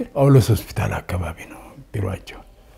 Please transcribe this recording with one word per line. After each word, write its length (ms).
ጳውሎስ 380
ሆስፒታል 460
አካባቢ 440
ነው 120
ቢሮአቸው። 540